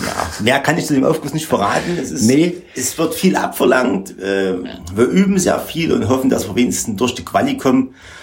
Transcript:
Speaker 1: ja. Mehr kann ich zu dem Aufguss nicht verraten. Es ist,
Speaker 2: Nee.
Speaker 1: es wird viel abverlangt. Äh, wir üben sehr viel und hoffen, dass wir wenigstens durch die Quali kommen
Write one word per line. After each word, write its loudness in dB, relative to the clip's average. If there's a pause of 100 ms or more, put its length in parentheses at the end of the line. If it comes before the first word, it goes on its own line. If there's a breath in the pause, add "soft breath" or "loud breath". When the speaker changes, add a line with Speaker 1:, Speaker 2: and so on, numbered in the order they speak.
Speaker 1:
ja. -6
Mehr 2
kann 0
ich -2
zu -2
dem 4
Aufguss 0
nicht -4
verraten. 0
Es -8
ist, 0
Speaker 2:
Nee. 4 (180)
Speaker 1:
es -6
wird -2
viel 2
abverlangt. 0
Äh, 0 (380)
wir 4
üben 2
sehr 2
viel -4
und 0
hoffen, 2
dass 0
wir -8
wenigstens 0
durch -2
die -10
Quali 0
kommen 2 (280 loud breath)